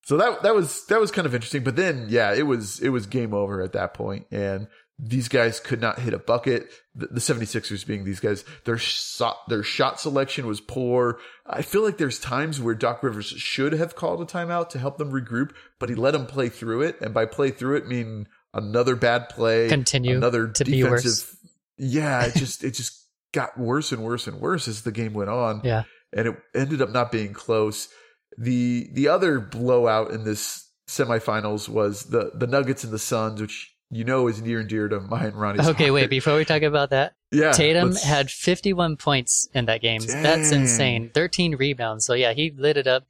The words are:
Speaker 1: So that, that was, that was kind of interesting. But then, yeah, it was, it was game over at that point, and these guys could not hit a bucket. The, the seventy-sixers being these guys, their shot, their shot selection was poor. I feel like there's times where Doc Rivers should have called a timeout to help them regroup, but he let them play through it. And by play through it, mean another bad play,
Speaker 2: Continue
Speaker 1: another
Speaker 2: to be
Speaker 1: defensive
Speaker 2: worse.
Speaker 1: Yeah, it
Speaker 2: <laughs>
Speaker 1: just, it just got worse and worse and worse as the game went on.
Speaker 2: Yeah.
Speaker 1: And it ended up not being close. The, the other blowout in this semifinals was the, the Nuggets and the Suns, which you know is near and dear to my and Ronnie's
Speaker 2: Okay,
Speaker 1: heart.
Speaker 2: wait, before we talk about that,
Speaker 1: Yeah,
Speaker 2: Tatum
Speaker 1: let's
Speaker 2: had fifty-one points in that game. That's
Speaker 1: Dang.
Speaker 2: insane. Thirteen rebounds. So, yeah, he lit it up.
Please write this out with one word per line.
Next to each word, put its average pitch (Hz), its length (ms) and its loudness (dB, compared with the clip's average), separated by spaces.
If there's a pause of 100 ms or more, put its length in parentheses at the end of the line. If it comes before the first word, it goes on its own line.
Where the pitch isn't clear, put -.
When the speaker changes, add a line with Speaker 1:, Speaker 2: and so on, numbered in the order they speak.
Speaker 1:
So 143 120 0
that, 214 260 2
that 214 120 6
was, 175 320 0
that 220 140 4
was 214 100 2
kind 175 160 -2
of 123 80 -2
interesting. 120 300 -4
But 123 120 0
then, 151 320 0
yeah, 107 260 4
it 131 80 2
was, 117 380 -2
it 139 100 2
was 120 160 -2
game 113 280 -2
over 98 280 -2
at 92 100 -6
that 92 220 -2
point, 104 360 -6
and 101 380 -4 (300)
these 123 300 -2
guys 117 320 4
could 117 200 -4
not 113 200 -2
hit 120 120 -2
a 95 60 -2
bucket. 117 500 0 (260)
The, - 140 -8
the 117 120 -4
seventy-sixers 110 640 -4
being 101 200 -6
these 95 160 -4
guys, 104 240 -2 (200)
their 113 140 0
shot, - 680 -4
their 107 140 -2
shot - 380 -2
selection 135 460 -2
was 107 140 -4
poor. 123 580 0 (280)
I - 160 -6
feel 202 200 0
like 208 160 0
there's 139 220 -2
times 139 400 -4
where 117 140 0
Doc 117 280 -2
Rivers 107 240 -2
should - 460 -2
have 165 240 -2
called - 240 -2
a 170 40 -6
timeout 170 460 -4
to - 80 -8
help 139 200 -6
them 147 140 -4
regroup, 127 400 -2 (280)
but 123 80 -4
he 120 60 -4
let 131 180 2
them 135 140 -2
play 131 220 -2
through 113 340 -4
it. - 180 -2
And 107 140 -6
by 113 120 2
play 139 240 0
through 131 260 -2
it, - 120 -4
mean 113 380 -6 (280)
another 117 420 2
bad 120 320 2
play, 113 400 2
Speaker 2:
Continue 127 480 2
Speaker 1:
another 120 320 2
Speaker 2:
to 110 160 0
be 131 180 2
Speaker 1:
defensive 123 280 4
Speaker 2:
worse. - 260 -4 (420)
Speaker 1:
Yeah, 135 480 0
it 117 80 -2
Speaker 2:
<laughs> - 20 4
Speaker 1:
just, - 260 -2
it 131 100 -2
just - 260 -8 (340)
got 127 260 -4
worse 127 340 -2
and 113 100 -6
worse 117 240 -4
and 107 140 -10
worse 165 280 -2
as 110 140 -8
the 117 100 -4
game 110 220 -4
went 101 160 -4
on. 110 340 -2
Speaker 2:
Yeah. 110 200 2 (280)
Speaker 1:
And 113 160 0
it - 80 -4 (180)
ended 135 280 0
up 127 80 0
not 120 200 0
being 107 220 -2
close. 107 560 -2 (500)
The, 123 540 0
the 135 160 2
other 165 320 4
blowout 117 680 2
in 110 140 -6
this - 440 -6 (200)
semifinals 107 800 -2
was 104 360 0
the, 113 300 -2
the 120 120 -2
Nuggets 131 380 0
and 113 80 -8
the 110 60 -6
Suns, 110 420 -2
which - 300 -10 (200)
you 117 140 -6
know 131 240 2
is 110 120 -2
near 113 200 -2
and 104 80 -8
dear 107 200 -2
to 104 120 -2
my 107 240 -2
and 104 100 -4
Ronnie's 104 340 0
Speaker 2:
Okay, 160 160 2
Speaker 1:
heart. 139 100 6
Speaker 2:
wait, 135 160 4
before 135 260 2
we 156 100 4
talk 156 160 2
about 147 280 2
that, 139 240 2 (160)
Speaker 1:
Yeah, 147 220 4
Speaker 2:
Tatum 165 380 6
Speaker 1:
let's 190 120 -2
Speaker 2:
had 139 280 2
fifty-one 175 640 0
points - 560 0
in 123 140 0
that 113 160 0
game. 113 180 2
That's 151 500 2
Speaker 1:
Dang. 143 120 6
Speaker 2:
insane. 117 480 2
Thirteen 170 460 2
rebounds. 123 500 -2
So, 127 80 2
yeah, 123 180 4
he 151 240 -2
lit 143 220 2
it 131 80 0
up. 131 240 2